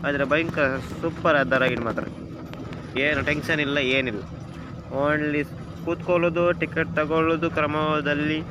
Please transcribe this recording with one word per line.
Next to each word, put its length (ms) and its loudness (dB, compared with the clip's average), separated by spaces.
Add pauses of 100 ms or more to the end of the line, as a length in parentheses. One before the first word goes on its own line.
ಆದರೆ 260 2
ಭಯಂಕರ 340 2 (360)
ಸೂಪರ್ 400 2
ಆದ 240 4
ರೈಡ್ 240 0
ಮಾತ್ರ. 140 -4 (1000)
ಏನು 240 2
ಟೆನ್ಷನ್ 400 0
ಇಲ್ಲ, 100 0 (200)
ಏನಿಲ್ಲ. 260 -2 (800)
Only 400 0 (400)
ಕೂತ್ಕೊಳ್ಳೋದು, 600 2 (160)
ಟಿಕೆಟ್ 380 0
ತಗೊಳ್ಳೋದು 580 2
ಕ್ರಮದಲ್ಲಿ 960 0